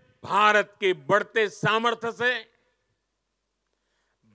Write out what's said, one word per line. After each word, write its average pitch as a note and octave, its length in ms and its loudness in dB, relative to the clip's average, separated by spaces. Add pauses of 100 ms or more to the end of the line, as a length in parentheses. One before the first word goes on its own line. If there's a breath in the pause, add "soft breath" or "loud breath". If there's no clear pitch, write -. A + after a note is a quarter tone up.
(240)
भारत G#3 560 2
के F#3+ 120 2 (140)
बढ़ते G3+ 440 0
सामर्थ्य A3+ 600 -2
से, A#3+ 220 -2 (2000)